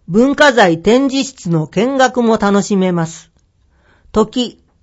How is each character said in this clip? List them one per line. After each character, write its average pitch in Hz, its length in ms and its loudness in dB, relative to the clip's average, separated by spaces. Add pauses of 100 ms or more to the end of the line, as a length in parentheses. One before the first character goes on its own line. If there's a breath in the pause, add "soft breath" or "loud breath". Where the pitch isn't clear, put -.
文 240 260 2
化 285 180 4
財 175 300 2
展 254 280 2
示 269 180 -4
室 - 220 -10
の 156 180 -2
見 247 280 -4
学 254 260 0
も 226 140 2
楽 202 260 0
し 202 140 -2
め 185 160 0
ま 170 140 -2
す。 - 240 -16 (840)
時、 220 500 -4 (200)